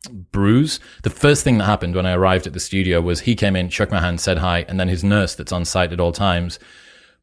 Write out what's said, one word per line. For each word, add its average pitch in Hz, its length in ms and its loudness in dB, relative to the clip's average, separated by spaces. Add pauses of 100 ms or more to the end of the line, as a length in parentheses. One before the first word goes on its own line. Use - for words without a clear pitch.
(340)
bruise. 110 480 2 (220)
The - 80 -2
first - 340 2
thing 123 140 4
that 98 60 0
happened 92 300 0
when 92 120 0
I 90 60 2
arrived 92 340 2
at 76 60 -10
the 90 60 -8
studio 90 400 0
was 85 220 -2
he 120 140 0
came 101 200 0
in, 90 140 0
shook 104 220 -2
my 85 100 0
hand, 87 180 -2
said 90 200 -2
hi, 87 280 0
and 92 100 -6
then 92 120 0
his 90 140 -2
nurse 101 320 2
that's - 180 -8
on 90 100 -2
site 87 300 -2
at 87 80 -2
all 85 100 2
times 87 480 -2 (640)